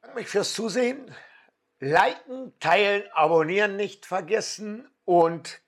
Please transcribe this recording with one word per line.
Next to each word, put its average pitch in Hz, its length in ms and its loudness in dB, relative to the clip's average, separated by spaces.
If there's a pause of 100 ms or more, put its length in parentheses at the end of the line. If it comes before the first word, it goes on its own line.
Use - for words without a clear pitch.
Danke - 160 -14
mich 214 100 -8
fürs 202 260 -2
Zusehen. 240 600 -4 (680)
Liken, 220 760 0
teilen, 202 440 2 (100)
abonnieren 170 640 2
nicht - 280 -8
vergessen 208 880 -6 (140)
und 170 640 2